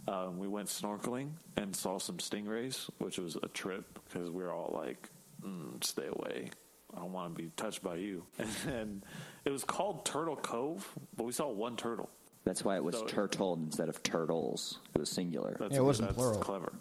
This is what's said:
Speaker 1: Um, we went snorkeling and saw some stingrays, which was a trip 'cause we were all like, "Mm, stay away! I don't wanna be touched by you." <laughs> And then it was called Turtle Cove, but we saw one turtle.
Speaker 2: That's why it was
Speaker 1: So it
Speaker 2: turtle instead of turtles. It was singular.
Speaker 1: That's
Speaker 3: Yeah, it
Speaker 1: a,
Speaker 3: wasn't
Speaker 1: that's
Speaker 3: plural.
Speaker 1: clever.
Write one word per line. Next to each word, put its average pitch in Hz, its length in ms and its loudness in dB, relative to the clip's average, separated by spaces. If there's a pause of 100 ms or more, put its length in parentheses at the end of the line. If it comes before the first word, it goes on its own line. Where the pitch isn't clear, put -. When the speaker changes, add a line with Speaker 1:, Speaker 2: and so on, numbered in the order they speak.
Speaker 1:
Um, 92 300 0
we 98 100 -2
went 101 200 -2
snorkeling 120 640 -2 (240)
and 98 200 0
saw 98 220 2
some 92 200 -2
stingrays, 110 720 -2 (120)
which - 180 -2
was 85 240 -2
a - 60 0
trip - 500 -4 (160)
'cause 87 160 -2
we 90 140 -4
were 87 100 -2
all 85 220 -2
like, 69 340 -4 (320)
"Mm, 78 420 -6
stay - 240 -2
away! - 440 -4 (440)
I - 40 -8
don't 90 120 -6
wanna 90 220 -4
be 82 240 -6
touched 107 240 -4
by 90 140 -2
you." 90 360 -4
<laughs> - 60 -10
And 110 120 -2 (160)
then 107 380 -2 (420)
it 147 40 2
was 139 140 0
called 185 420 0
Turtle 156 300 2
Cove, 151 600 -2 (200)
but 113 80 0
we 120 80 0
saw 147 180 2
one 113 260 0
turtle. 107 340 0 (340)
Speaker 2:
That's - 200 2
why 101 120 6
it 85 80 4
was 82 140 4
Speaker 1:
So 110 80 0
it - 40 0
Speaker 2:
turtle 98 460 4
instead 80 340 2
of - 140 -2
turtles. - 720 2 (160)
It - 60 6
was 76 100 2
singular. 85 500 0
Speaker 1:
That's 104 120 0
Speaker 3:
Yeah, 139 80 6
it - 20 8
Speaker 1:
a, 131 40 10
Speaker 3:
wasn't 127 240 6
Speaker 1:
that's 98 80 0
Speaker 3:
plural. 120 220 6
Speaker 1:
clever. 95 420 0